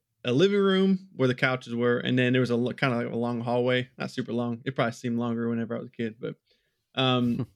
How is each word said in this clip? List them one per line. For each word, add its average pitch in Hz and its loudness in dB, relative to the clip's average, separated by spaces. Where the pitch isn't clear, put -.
a 120 0
living 196 4
room 190 2
where 131 2
the 127 2
couches 127 -2
were, 120 2
and 127 2
then 123 4
there 127 4
was 120 0
a 120 0
lo-, 117 0
kinda 127 0
like 120 -4
a 110 -4
long 120 -2
hallway, 123 0
not 131 -6
super 113 -6
long. 117 -4
It 135 -6
probably 120 0
seemed 120 -4
longer 117 -2
whenever 117 -4
I 120 -6
was 123 -10
a 127 -20
kid, 110 -8
but, 113 -8
um, 123 0